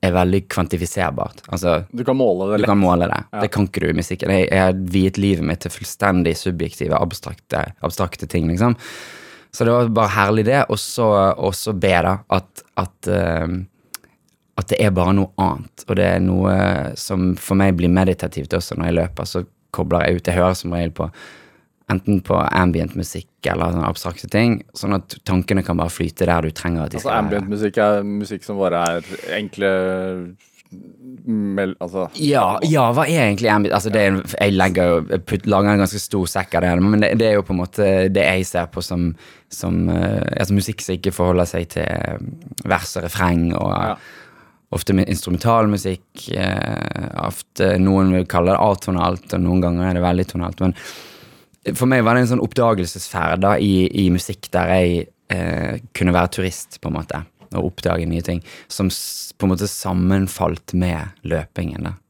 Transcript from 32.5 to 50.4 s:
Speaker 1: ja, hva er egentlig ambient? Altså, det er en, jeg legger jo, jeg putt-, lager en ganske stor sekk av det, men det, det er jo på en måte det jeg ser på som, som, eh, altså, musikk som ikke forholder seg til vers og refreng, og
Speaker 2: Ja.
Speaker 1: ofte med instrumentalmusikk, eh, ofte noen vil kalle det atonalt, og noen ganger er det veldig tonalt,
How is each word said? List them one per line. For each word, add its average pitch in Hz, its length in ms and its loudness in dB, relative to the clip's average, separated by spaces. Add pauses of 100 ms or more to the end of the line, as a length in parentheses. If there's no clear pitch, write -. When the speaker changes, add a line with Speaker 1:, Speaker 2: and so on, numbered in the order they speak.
Speaker 1:
ja, 151 280 4
hva 139 140 2
er 147 220 2
egentlig 104 240 2
ambient? 104 240 2
Altså, 101 180 0
det 107 80 4
er 101 100 4
en, 95 140 0
jeg 101 300 2
legger 92 340 4
jo, 85 80 4 (120)
jeg 90 160 -2
putt-, 104 220 -4
lager 101 260 4
en 101 100 4
ganske 95 180 -4
stor 95 260 -2
sekk 92 300 -4
av 85 80 2
det, 87 160 4
men 107 220 4
det, - 140 2
det 113 120 4
er 104 80 4
jo 101 80 0
på - 80 -4
en 90 80 0
måte 98 300 0 (180)
det 95 160 2
jeg 92 240 2
ser 85 240 -2
på 92 80 -6
som, 87 300 -2 (380)
som, 87 400 -2
eh, 87 300 0 (200)
altså, 101 180 0
musikk 101 240 -4
som 92 160 -4
ikke 92 160 -4
forholder 90 380 2
seg 85 180 -4
til - 580 -6 (380)
vers 92 320 -2
og 87 80 -6
refreng, 87 480 2
og 50 180 -2
Speaker 2:
Ja. 50 240 -2 (760)
Speaker 1:
ofte - 240 0
med 92 120 4
instrumentalmusikk, 98 1200 0
eh, - 800 -4 (120)
ofte - 560 -2
noen 95 340 4
vil 92 140 2
kalle 90 300 2
det - 60 2
atonalt, 92 720 -2
og 90 80 0
noen 90 200 2
ganger 87 300 0
er - 20 0
det 87 80 0
veldig 90 240 2
tonalt, 90 380 -6